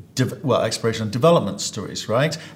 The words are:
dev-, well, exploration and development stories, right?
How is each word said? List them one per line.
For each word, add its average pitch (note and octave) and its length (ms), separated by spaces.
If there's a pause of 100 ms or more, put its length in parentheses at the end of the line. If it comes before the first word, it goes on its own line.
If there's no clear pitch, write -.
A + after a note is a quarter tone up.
(140)
dev-, - 300
well, A#2 180
exploration A2 420
and G#2 80
development A#2 480
stories, - 480
right? C3+ 300 (180)